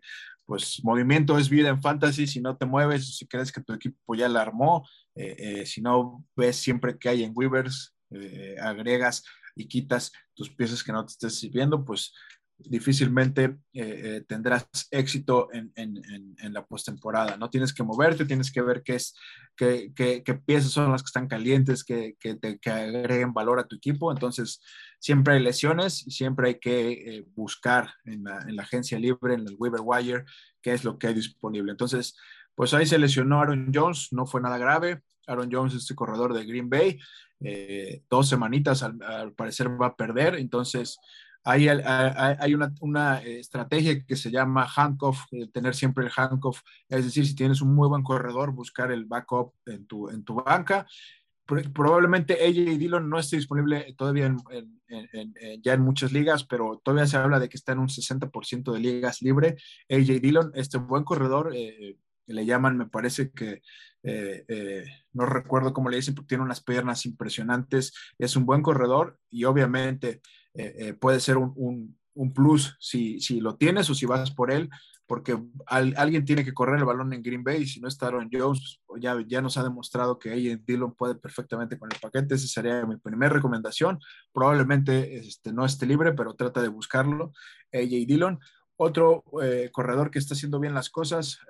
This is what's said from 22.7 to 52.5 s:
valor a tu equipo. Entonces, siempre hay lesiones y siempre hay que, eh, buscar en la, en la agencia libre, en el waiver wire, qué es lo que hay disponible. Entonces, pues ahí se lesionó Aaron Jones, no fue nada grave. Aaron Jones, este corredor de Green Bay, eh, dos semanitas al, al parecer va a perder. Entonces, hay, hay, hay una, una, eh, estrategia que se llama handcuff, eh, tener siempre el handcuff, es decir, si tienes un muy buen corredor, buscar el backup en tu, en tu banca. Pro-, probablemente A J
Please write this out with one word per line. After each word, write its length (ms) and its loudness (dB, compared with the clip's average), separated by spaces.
valor 260 2
a 60 -2
tu 120 -14
equipo. 340 -2
Entonces, 500 -4
siempre 340 4
hay 80 6
lesiones 640 0
y 60 -14
siempre 380 0
hay 100 -4
que, 320 0
eh, 420 -12
buscar 640 0
en 200 -12
la, 160 -10
en 140 -10
la 60 -8
agencia 380 -4
libre, 340 0
en 140 -4
el 100 -12
waiver 260 -2
wire, 420 -2
qué 120 -2
es 100 -2
lo 160 -6
que 80 -2
hay 80 0
disponible. 560 -6
Entonces, 440 -4
pues 220 2
ahí 100 6
se 140 4
lesionó 420 4
Aaron 320 0
Jones, 380 2
no 160 -4
fue 120 -4
nada 200 -2
grave. 420 0
Aaron 260 -4
Jones, 220 0
este 220 -8
corredor 400 -2
de 100 -4
Green 240 -6
Bay, 300 4
eh, 680 -10
dos 220 4
semanitas 540 2
al, 180 -8
al 320 -8
parecer 480 -6
va 60 2
a 80 -4
perder. 400 0
Entonces, 640 -6
hay, 240 6
hay, 160 4
hay 720 2
una, 180 0
una, 420 0
eh, 160 -12
estrategia 680 -2
que 100 -2
se 140 -6
llama 460 2
handcuff, 560 2
eh, 200 -10
tener 220 -2
siempre 320 0
el 100 -6
handcuff, 460 0
es 180 0
decir, 200 2
si 80 0
tienes 280 2
un 120 6
muy 140 6
buen 160 2
corredor, 480 -2
buscar 400 -4
el 140 -4
backup 480 -4
en 220 -14
tu, 220 -10
en 140 -12
tu 120 -8
banca. 500 2
Pro-, 160 0
probablemente 600 6
A 140 4
J 300 4